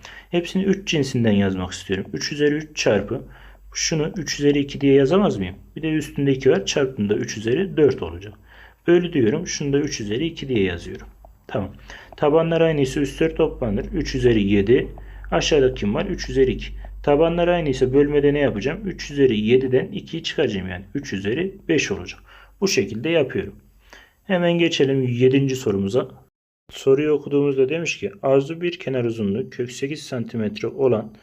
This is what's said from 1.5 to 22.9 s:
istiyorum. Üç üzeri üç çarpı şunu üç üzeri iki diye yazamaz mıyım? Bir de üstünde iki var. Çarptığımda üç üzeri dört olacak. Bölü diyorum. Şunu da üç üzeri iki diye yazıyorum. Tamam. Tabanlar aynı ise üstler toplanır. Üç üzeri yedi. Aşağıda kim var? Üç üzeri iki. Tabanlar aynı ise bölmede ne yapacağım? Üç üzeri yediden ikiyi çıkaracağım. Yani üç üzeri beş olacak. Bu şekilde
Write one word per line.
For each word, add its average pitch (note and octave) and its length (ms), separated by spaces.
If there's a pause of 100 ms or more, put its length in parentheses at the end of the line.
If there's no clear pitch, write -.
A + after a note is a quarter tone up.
istiyorum. - 420
Üç - 180
üzeri D3 240
üç D#3 220
çarpı A2 460 (500)
şunu D#3+ 440
üç C#3+ 220
üzeri D3 200
iki C#3 220
diye C#3 120
yazamaz D3+ 440
mıyım? G2 180 (200)
Bir D3 60
de D#3+ 80
üstünde D3 420
iki C3 200
var. F#3+ 140
Çarptığımda C3 500
üç B2+ 220
üzeri D3 400
dört C#3 260
olacak. F2 300 (540)
Bölü F3 260
diyorum. D3 340
Şunu C#3+ 260
da C#3 60
üç D3 220
üzeri A2 240
iki E3 220
diye A#2 160
yazıyorum. F2 440 (400)
Tamam. G2 240 (460)
Tabanlar E3 440
aynı D#3+ 200
ise C#3 180
üstler D#3+ 360
toplanır. C3 500
Üç D3 300
üzeri A#2+ 280
yedi. G2+ 440 (440)
Aşağıda C#3+ 420
kim G#2 200
var? E3 120
Üç F3+ 240
üzeri C3 220
iki. - 220 (300)
Tabanlar E3 440
aynı E3+ 220
ise B2+ 240
bölmede D3 400
ne D3 60
yapacağım? B2+ 460
Üç E3 260
üzeri C3 280
yediden C3 520
ikiyi - 320
çıkaracağım. G2+ 460
Yani F#2 240
üç C#3+ 200
üzeri A#2+ 420 (120)
beş D#3 240
olacak. F2+ 280 (420)
Bu G3 60
şekilde A#2 420